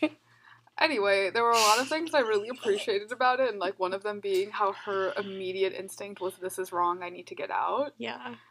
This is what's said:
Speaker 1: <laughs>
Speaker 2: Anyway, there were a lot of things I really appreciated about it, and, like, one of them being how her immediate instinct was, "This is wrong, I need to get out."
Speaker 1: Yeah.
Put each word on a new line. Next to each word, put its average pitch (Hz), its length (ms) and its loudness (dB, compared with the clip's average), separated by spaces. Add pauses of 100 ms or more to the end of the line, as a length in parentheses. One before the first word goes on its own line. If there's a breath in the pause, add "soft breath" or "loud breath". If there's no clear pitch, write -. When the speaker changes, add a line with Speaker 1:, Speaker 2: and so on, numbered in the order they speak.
Speaker 1:
<laughs> 311 100 2 (720 soft breath)
Speaker 2:
Anyway, 202 540 4
there 233 80 2
were 233 80 6
a 233 80 6
lot 220 220 6
of 269 80 -2
things 320 260 -2
I 285 60 6
really 220 300 2
appreciated 208 600 -2
about 254 300 2
it, 254 100 2
and, 208 80 -6
like, 185 220 -4
one 185 120 0
of 196 120 -4
them 208 160 -4
being 196 320 0
how 202 220 0 (100)
her 190 340 -2
immediate 190 540 -2
instinct 196 480 -12
was, 185 160 -4
"This 180 200 -10
is 185 140 -6
wrong, 175 320 0
I 175 60 -6
need 180 180 -14
to 185 80 -16
get - 160 -6
out." 208 480 -2
Speaker 1:
Yeah. 233 380 -8 (140 soft breath)